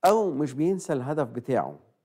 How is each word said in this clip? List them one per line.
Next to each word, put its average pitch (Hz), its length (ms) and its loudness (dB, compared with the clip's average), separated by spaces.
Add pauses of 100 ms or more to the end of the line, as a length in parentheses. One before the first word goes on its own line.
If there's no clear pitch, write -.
أو 202 260 6
مش 139 220 -2
بينسى 175 400 -2
الهدف 139 360 -2
بتاعه. 117 500 -4 (260)